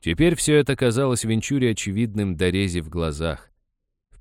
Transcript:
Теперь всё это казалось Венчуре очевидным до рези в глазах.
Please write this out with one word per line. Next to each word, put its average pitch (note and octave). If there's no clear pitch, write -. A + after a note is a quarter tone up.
Теперь D3+
всё D3+
это C#3
казалось B2
Венчуре A2+
очевидным G2+
до F2+
рези F2+
в D#2
глазах. D#2+